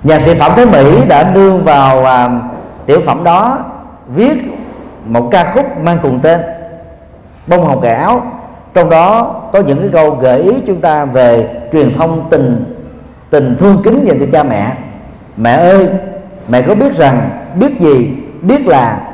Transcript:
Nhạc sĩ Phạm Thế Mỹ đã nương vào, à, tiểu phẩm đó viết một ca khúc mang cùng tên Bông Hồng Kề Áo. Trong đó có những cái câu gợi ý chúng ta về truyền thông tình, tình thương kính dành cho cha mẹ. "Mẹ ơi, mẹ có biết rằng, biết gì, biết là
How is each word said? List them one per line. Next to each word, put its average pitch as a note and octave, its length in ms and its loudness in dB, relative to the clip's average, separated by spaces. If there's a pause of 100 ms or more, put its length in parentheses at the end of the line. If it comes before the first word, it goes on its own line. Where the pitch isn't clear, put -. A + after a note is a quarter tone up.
Nhạc D#3 200 4
sĩ E3 120 4
Phạm D#3 220 2
Thế A#3+ 80 6
Mỹ C#3+ 440 4
đã D#3+ 260 4
nương F#3+ 300 4
vào, C3+ 400 2
à, B2 360 0 (460)
tiểu D3+ 140 4
phẩm D#3 240 -4
đó G#3 340 0 (560)
viết A#3 220 0 (720)
một A#2+ 240 -2
ca F3+ 240 0
khúc C4 280 -2
mang E3+ 200 0
cùng B2+ 180 -2
tên E3 200 2 (1040)
Bông F3 180 0
Hồng C3+ 160 -2
Kề - 140 0
Áo. G#3 280 -2 (520)
Trong E3+ 160 2
đó F#3+ 440 2 (180)
có G3 80 4
những C#3 180 0
cái G3 140 -2
câu D#3 180 2
gợi B2+ 300 0
ý A3 260 0
chúng F3+ 140 -4
ta D3+ 240 0
về A#2+ 560 0 (120)
truyền D3 220 2
thông D#3+ 360 -4
tình, B2 440 -2 (560)
tình C3 280 0
thương G3+ 260 4
kính B3+ 200 2
dành E3 140 0
cho C#3 140 -2
cha D3+ 100 2
mẹ. A#2 300 -4 (640)
"Mẹ A#2 200 2
ơi, F#3 320 4 (600)
mẹ B2 140 2
có F3 120 0
biết C4+ 200 0
rằng, B2 360 0 (240)
biết A#3+ 260 -2
gì, C3 300 2 (300)
biết B3 260 0
là A#2 340 0 (140)